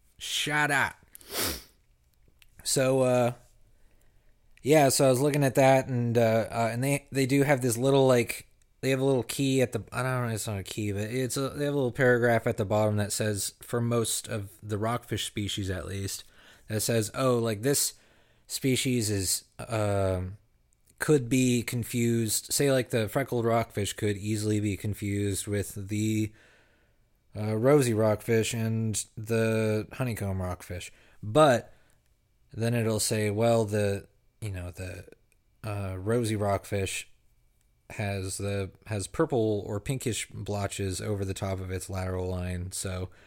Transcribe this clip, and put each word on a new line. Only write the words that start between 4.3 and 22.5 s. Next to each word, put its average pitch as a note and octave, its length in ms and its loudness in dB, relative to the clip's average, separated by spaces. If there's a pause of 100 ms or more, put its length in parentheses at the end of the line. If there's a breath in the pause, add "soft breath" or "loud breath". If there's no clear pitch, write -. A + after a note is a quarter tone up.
yeah, C#3+ 260 6
so C#3 160 4
I C3 40 6
was B2+ 120 4
looking C#3+ 220 2
at C3 120 2
that, C3 320 6
and, A#2+ 300 0
uh, A2+ 340 4
uh, A2+ 200 0
and A#2+ 120 -4
they, C#3+ 280 -2
they C3+ 140 0
do C#3 180 4
have C3+ 180 2
this A#2+ 160 0
little, C3+ 300 4
like, B2 400 2 (340)
they C3 100 -2
have C3+ 80 0
a C3+ 60 0
little C3 180 2
key C3+ 380 0
at A#2+ 100 2
the, G#2 200 -6
I B2 120 -4
don't B2+ 240 -2
know, A#2 60 -4
it's G#2 140 -6
not G#2 120 -4
a F#2+ 40 -6
key, G#2 280 -4
but G2 120 -4
it's B2 340 -4
a, C3+ 120 -2
they C#3+ 160 -4
have C#3+ 80 -2
a C#3+ 40 -2
little B2 140 0
paragraph A#2+ 540 4
at A#2 120 0
the G#2+ 80 0
bottom G#2+ 320 2
that G2+ 140 0
says, G#2+ 500 -2
"For A#2+ 200 -4
most A#2 460 0
of G2+ 220 -6 (120)
the G#2+ 160 -4
rockfish A2+ 480 -4
species, G2+ 440 -4
at F2+ 180 -6
least," G2 360 -8 (440 loud breath)
that A2 140 -2
says, A2+ 340 0
"Oh, B2+ 220 2
like, A2+ 260 -2
this C#3 300 2 (520 soft breath)
species B2 640 0
is, G2 360 -2 (220)
um, G2 680 -2 (640)
could C#3 280 2
be B2 360 2
confused," A#2 880 -2